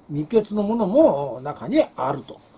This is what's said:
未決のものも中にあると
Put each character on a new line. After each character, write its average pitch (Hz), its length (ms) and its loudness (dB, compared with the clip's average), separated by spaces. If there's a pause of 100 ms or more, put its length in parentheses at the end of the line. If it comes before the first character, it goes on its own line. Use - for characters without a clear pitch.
未 147 180 -4
決 208 280 0
の 208 80 0
も 214 140 -2
の 226 100 0
も 147 560 2
中 139 260 -8
に 294 140 4 (140)
あ 127 160 -2
る - 100 -6
と - 180 -18 (180)